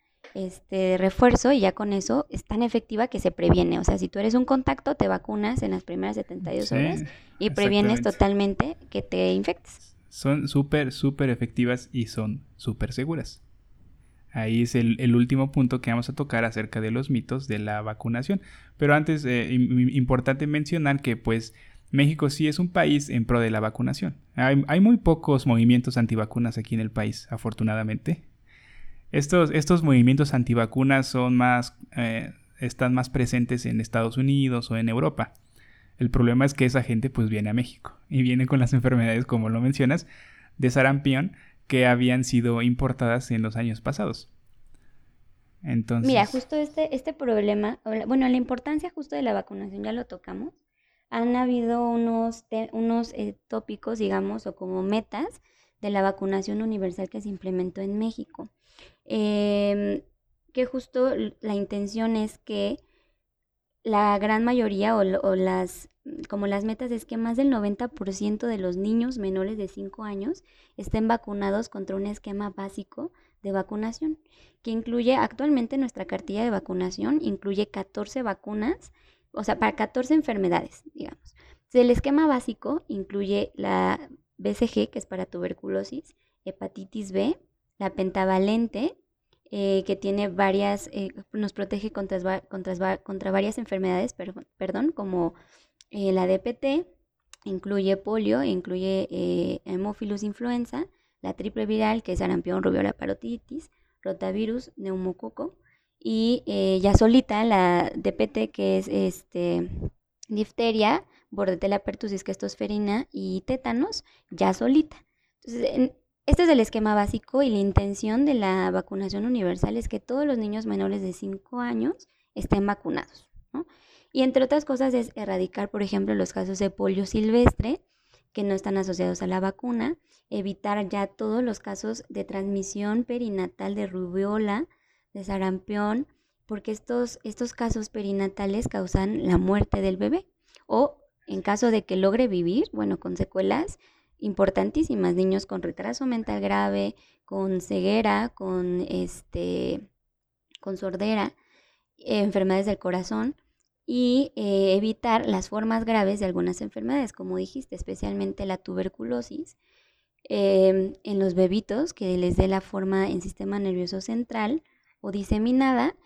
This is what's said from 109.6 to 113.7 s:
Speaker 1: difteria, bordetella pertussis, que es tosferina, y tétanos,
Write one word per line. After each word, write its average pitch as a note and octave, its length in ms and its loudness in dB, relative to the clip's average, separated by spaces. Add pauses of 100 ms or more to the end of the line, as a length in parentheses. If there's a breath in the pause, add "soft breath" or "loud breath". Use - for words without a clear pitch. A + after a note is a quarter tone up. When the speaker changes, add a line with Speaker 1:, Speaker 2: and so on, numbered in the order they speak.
Speaker 1:
difteria, A3 760 0 (280 soft breath)
bordetella G3 480 0
pertussis, G3+ 440 -8
que - 80 -8
es F#3+ 60 -6
tosferina, G#3 720 -4
y F#3+ 360 -6
tétanos, B3+ 580 -4 (240 soft breath)